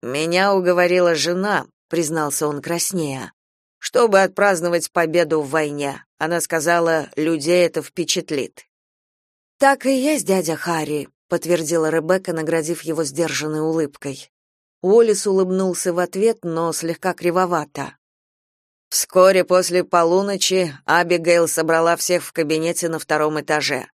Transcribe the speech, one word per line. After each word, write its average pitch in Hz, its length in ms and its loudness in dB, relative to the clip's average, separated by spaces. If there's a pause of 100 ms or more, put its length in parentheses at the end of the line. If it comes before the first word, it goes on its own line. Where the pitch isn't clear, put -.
«Меня 165 540 0
уговорила 180 580 4
жена», 175 540 -2 (200)
признался 156 600 -2
он 143 160 -6
краснея, 160 680 -4 (460)
«чтобы 220 460 2
отпраздновать 180 680 0
победу 160 500 0
в 139 100 -6
войне. 147 520 -4 (140)
Она 165 240 -2
сказала, 165 760 0
людей 160 480 2
это 160 200 -2
впечатлит». 156 840 -6 (920)
«Так 269 260 2
и 269 100 2
есть, 262 300 0
дядя 170 300 0
Харри», 151 540 -6 (220)
подтвердила 160 580 0
Ребекка, 170 440 -2
наградив 160 480 -4
его 160 240 -4
сдержанной 151 560 -4
улыбкой. 156 680 -4 (520)
Уоллес 208 440 4
улыбнулся 185 680 0
в 175 60 -2
ответ, 208 440 0
но 165 300 -2
слегка 170 400 -4
кривовато. 170 840 -2 (960)
Вскоре 185 560 4
после 180 400 2
полуночи 185 880 0 (100)
Абигейл 170 600 2
собрала 165 480 2
всех 170 300 -2
в - 80 -16
кабинете 165 560 -2
на 160 100 -6
втором 151 400 0
этаже. 147 480 -2 (120)